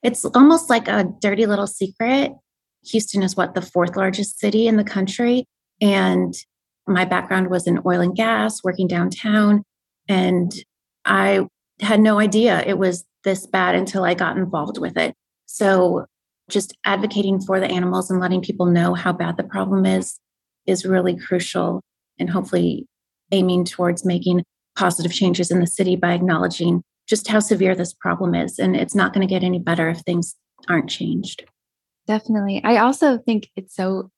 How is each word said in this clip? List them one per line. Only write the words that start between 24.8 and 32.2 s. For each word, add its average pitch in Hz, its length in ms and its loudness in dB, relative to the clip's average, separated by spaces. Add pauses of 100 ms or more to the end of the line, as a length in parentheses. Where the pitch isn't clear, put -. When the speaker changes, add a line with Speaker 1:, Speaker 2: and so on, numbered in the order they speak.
Speaker 1:
changes 180 380 0
in 180 100 2
the 175 80 2
city 185 280 0
by 175 180 0
acknowledging 175 680 0 (240)
just 208 200 -2
how 214 120 4
severe 190 360 2
this 180 180 -4
problem 175 420 -2
is. 170 240 -4
And 185 160 2
it's 180 180 -2
not 180 200 2
gonna 196 120 2
get 190 180 0
any 180 140 0
better 170 320 -2
if 165 120 -6
things 175 340 -4 (320)
aren't 170 220 0
changed. - 560 -6 (600)
Speaker 2:
Definitely. 208 580 -2